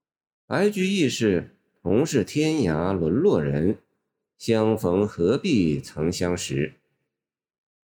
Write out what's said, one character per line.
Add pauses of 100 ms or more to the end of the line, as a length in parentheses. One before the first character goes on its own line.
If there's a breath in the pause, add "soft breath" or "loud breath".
(460)
白
居
易
是 (260)
“同
是
天
涯
沦
落
人， (580)
相
逢
何
必
曾
相
识”。 (1120)